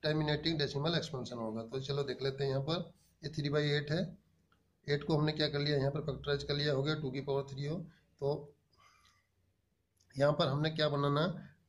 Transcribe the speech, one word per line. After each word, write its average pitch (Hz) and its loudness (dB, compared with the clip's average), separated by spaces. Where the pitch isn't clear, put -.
टर्मिनेटिंग 156 2
डेसिमल 143 0
एक्सपेंशन 123 -4
होगा। 113 -4
तो 127 -6
चलो 139 -2
देख 127 -4
लेते 135 -2
हैं, 139 0
यहाँ 135 0
पर 170 -4
ये 147 -4
थ्री 147 -2
बाई 147 2
एट 147 0
है, 165 2
एट 143 0
को 160 2
हमने 151 4
क्या 151 2
कर 147 0
लिया, 147 2
यहाँ 139 2
पर 151 -2
फैक्टराइज 139 -2
कर 143 -2
लिया, 147 2
हो 135 2
गया 151 2
टू 151 -4
की 135 -4
पावर 139 -2
थ्री 135 -6
हो। 156 -4
तो 139 -2
यहाँ 143 6
पर 170 4
हमने 147 2
क्या 156 2
बनाना 143 2
है - -4